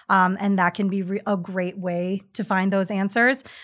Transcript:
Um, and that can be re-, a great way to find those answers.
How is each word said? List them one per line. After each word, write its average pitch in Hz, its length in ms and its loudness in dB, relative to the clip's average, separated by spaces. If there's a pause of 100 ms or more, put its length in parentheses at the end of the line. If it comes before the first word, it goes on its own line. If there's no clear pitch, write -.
Um, 190 320 4
and 196 200 2
that 175 160 2
can 196 120 -2
be 196 140 -2
re-, 190 240 -4
a 208 100 2
great 185 440 -4
way 180 420 -4 (120)
to 214 100 -6
find 190 280 0
those 196 200 0
answers. 233 520 2 (200)